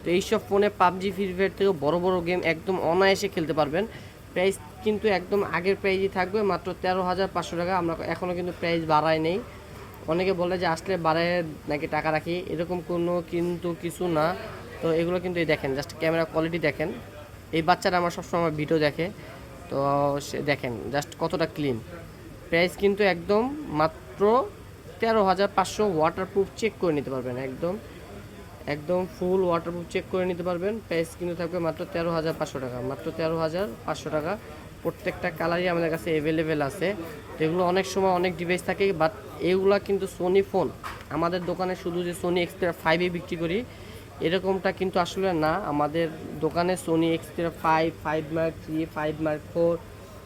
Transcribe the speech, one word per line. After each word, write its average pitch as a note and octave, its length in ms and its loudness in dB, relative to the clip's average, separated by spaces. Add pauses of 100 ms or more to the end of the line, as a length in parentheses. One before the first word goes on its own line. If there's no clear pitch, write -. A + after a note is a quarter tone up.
তো E3 80 0
এইসব G3 280 2 (100)
ফোনে G#3 280 4
পাবজি, F#3 340 4
ফ্রি F#3 260 -2
ফায়ার F#3+ 200 2
থেকে G3 120 4 (100)
বড় D3+ 200 2
বড় F3+ 260 2
গেম F3+ 180 2
একদম E3 360 0
অনায়াসে F#3+ 480 4
খেলতে D#3+ 260 -2
পারবেন। D#3 340 2 (460)
প্রাইস F#3+ 260 2 (240)
কিন্তু G#3+ 240 2
একদম F#3+ 360 2
আগের F3 380 2
প্রাইসই F#3+ 260 4
থাকবে, F#3+ 340 2
মাত্র F3+ 400 2
তেরো F#3 220 2
হাজার F3+ 300 2
পাঁচশো E3+ 240 -2
টাকা। F3 200 2
আমরা E3+ 180 2 (100)
এখনও F3+ 280 -2
কিন্তু F3+ 260 -2
প্রাইস E3+ 260 0
বাড়াই D#3 340 4
নেই। E3 200 2 (680)
অনেকে F#3 260 2
বলে F3+ 240 0
যে F3+ 80 0
আসলে E3+ 320 0
বাড়ায় E3+ 460 2 (260)
নাকি D3+ 180 0
টাকা D3+ 240 0
রাখি, E3+ 380 0
এরকম F3 380 -2
কোনো F3 440 0
কিন্তু F3 500 0
কিছু E3+ 260 -4
না। E3 280 2 (460)
তো E3 100 2
এগুলো E3+ 280 2
কিন্তু F3 200 -2
এই E3 60 2
দেখেন, D3 300 0
just C#3 240 -4
ক্যামেরা E3 240 2
কোয়ালিটি D#3+ 360 0
দেখেন। D#3 320 0 (600)
এই E3 100 2
বাচ্চারা F3+ 360 2
আমার F3 140 2
সবসময় F3 300 -2
আমার E3 100 2
ভিডিও D3+ 280 2
দেখে, D3+ 300 0 (600)
তো - 80 -2 (440)
সে C3+ 200 -6
দেখেন C3+ 360 -2 (140)
just C#3+ 160 -2 (120)
কতটা E3 260 0
ক্লিন। C#3+ 340 -2 (680)
প্রাইস E3+ 280 4
কিন্তু G3+ 260 4
একদম G3+ 520 2 (120)
মাত্র F#3+ 800 2 (540)
তেরো A3+ 260 4
হাজার F#3+ 300 4
পাঁচশো, G3 400 2
ওয়াটারপ্রুফ F3+ 520 2 (100)
চেক G#3+ 220 0
করে F3 140 4
নিতে C3 180 0
পারবেন, B2 260 -4
একদম, C3+ 400 -4 (880)
একদম D#3 380 0 (140)
ফুল F#3 240 2
ওয়াটারপ্রুফ E3+ 480 0
চেক F#3 200 -2
করে F#3 140 2
নিতে F3+ 180 -2
পারবেন। F3+ 440 -2
প্রাইস E3 200 0 (120)
কিন্তু F3 160 -2
থাকবে E3+ 240 -2
মাত্র E3 340 -2
তেরো E3+ 180 0
হাজার D#3+ 280 0
পাঁচশো D3 200 -4
টাকা, B2+ 220 -6
মাত্র C3+ 360 -4
তেরো E3 220 0
হাজার E3 280 0 (180)
পাঁচশো D3+ 240 -4
টাকা। D#3 280 -2 (460)
প্রত্যেকটা F3+ 480 -4
কালারই E3+ 360 0
আমাদের E3+ 220 2
কাছে E3 220 -2
অ্যাভেলেবেল D#3 500 2
আছে। D#3 340 0 (420)
তো D#3 60 0
এগুলো E3+ 200 2
অনেক F#3 220 4
সময় F#3+ 240 2
অনেক F3+ 280 2
ডিভাইস F3 260 0
থাকে, F#3+ 360 2
but D#3+ 100 6 (300)
এগুলা F#3+ 400 4
কিন্তু G3 280 0 (120)
Sony F#3 320 4
ফোন। E3+ 180 2 (400)
আমাদের E3+ 360 0
দোকানে F3+ 300 0
শুধু F3 280 -2
যে F3 100 -2 (100)
Sony F3 220 4
Xperia E3+ 280 -2 (100)
ফাইভই E3+ 260 4
বিক্রি F3 260 -4
করি, E3+ 280 -2 (580)
এরকমটা F#3+ 500 2
কিন্তু F#3 280 0
আসলে F#3 340 0
না। D#3 200 4
আমাদের D#3 560 0 (300)
দোকানে E3+ 360 2 (120)
Sony E3 300 4
Xperia E3+ 320 -4 (120)
ফাইভ, D#3+ 320 4 (100)
ফাইভ D#3 300 -2
Mark E3 180 0 (140)
থ্রি, D#3 200 -2 (100)
ফাইভ D#3 260 -2
Mark D3+ 320 -2
ফোর E3+ 240 4 (480)